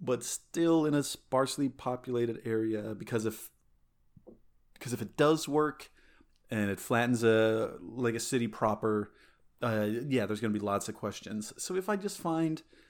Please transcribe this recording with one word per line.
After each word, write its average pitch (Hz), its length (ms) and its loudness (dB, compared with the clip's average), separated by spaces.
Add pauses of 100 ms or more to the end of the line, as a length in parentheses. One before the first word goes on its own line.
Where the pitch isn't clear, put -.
but 123 220 -2
still 165 640 2
in 147 80 2
a 143 80 4
sparsely 131 680 0
populated 123 760 -2
area, 110 520 -2
because 110 300 -2
if, - 240 -6 (1300)
'cause 117 140 -8
if 120 100 -4
it 101 140 -10
does 156 320 4
work 151 420 -2 (600)
and 104 200 0
it 95 80 -4
flattens 120 460 2
a, 110 560 4
like, 117 340 -2
a 113 60 -4
city 120 260 0
proper, 107 640 0 (520)
uh, 110 240 0 (220)
yeah, 120 180 2
there's 104 140 -2
gonna 110 120 0
be 104 80 0
lots 101 280 -2
of 107 60 -8
questions. 107 640 -8
So - 200 -6
if 185 120 -4
I 208 80 0
just 196 220 -6
find 160 440 -2 (280)